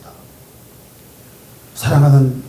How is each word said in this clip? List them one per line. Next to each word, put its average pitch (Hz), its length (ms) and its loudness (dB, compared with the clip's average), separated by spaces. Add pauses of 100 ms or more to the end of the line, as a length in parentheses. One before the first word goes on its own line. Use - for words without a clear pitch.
(1700)
사랑하는, 139 760 0